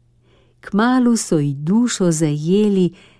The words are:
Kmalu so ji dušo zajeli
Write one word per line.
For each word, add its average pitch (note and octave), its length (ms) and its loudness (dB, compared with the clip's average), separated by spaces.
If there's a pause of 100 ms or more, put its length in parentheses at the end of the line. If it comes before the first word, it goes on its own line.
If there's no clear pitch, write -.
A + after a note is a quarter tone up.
(600)
Kmalu A#3+ 580 0
so E3+ 220 -2
ji C#3+ 140 -2
dušo F#3 580 0
zajeli E3+ 840 0 (260)